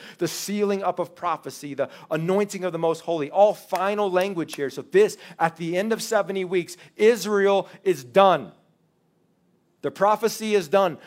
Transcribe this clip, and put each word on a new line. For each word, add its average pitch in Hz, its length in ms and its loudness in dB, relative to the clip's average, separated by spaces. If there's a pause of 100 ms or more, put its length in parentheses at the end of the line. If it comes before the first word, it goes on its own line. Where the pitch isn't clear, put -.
(180)
the 170 80 -2
sealing 202 560 -2
up 180 160 -2
of 175 160 -6
prophecy, 147 600 -8
the 127 140 -4 (220)
anointing 185 540 -2
of 180 80 -4
the 165 60 -4
most 165 240 -2
holy, 156 280 -4
all 196 240 4
final 196 560 -2
language 180 460 -2
here. 143 120 -4
So 131 140 -12
this, 196 340 2 (220)
at 165 180 0
the 170 200 -4
end 208 160 0
of 202 100 -4
seventy 196 420 -2
weeks, 175 320 -4 (200)
Israel 202 720 4 (160)
is 156 220 0
done. 151 480 4 (1300)
The 139 100 -4
prophecy 214 640 0
is 180 100 0
done. 180 400 2